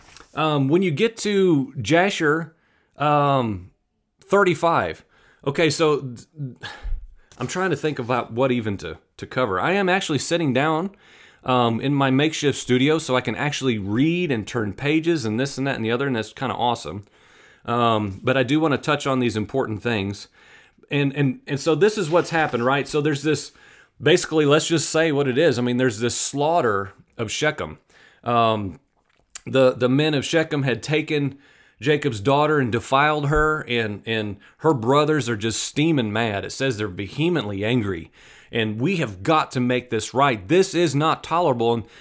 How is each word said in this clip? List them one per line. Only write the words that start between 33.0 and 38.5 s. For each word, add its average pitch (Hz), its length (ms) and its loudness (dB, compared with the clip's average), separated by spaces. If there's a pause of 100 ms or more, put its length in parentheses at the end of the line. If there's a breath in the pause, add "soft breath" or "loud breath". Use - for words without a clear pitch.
her, 151 400 2
and, 110 360 -4
and 110 340 -4 (200 soft breath)
her 156 160 2
brothers 139 540 2
are 117 80 -2
just 107 260 -4
steaming 143 500 0
mad. 107 320 -2
It - 60 -10
says 135 260 -2
they're 104 120 -4
vehemently 104 760 -4
angry. 101 460 -2 (420 loud breath)